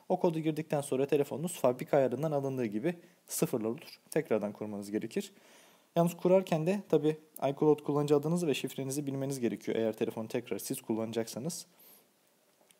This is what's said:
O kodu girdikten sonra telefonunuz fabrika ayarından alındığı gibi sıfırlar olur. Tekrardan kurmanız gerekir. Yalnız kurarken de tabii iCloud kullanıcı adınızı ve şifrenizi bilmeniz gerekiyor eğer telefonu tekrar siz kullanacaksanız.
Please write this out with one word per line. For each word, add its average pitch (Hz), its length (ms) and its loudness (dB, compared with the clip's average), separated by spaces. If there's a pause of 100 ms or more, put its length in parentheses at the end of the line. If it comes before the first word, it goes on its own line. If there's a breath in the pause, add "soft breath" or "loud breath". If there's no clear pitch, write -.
O 185 100 0
kodu 165 200 0
girdikten 156 420 -2
sonra 135 240 0
telefonunuz 143 540 -2
fabrika 127 380 2
ayarından 135 340 2
alındığı 135 340 0
gibi 110 300 -2 (320 loud breath)
sıfırlar 113 420 -2
olur. - 300 -10 (120)
Tekrardan 107 400 0
kurmanız 101 400 -10
gerekir. 113 400 -4 (640 loud breath)
Yalnız 170 220 2
kurarken 180 500 4
de 196 220 0
tabii 156 280 4 (200)
iCloud 147 420 4
kullanıcı 147 360 2
adınızı 160 320 2
ve 135 60 4
şifrenizi 139 540 -4
bilmeniz 135 320 -4
gerekiyor 110 380 0
eğer 110 160 2
telefonu 110 340 -4
tekrar 123 300 -4
siz - 240 -6
kullanacaksanız. 113 840 -4 (1160 loud breath)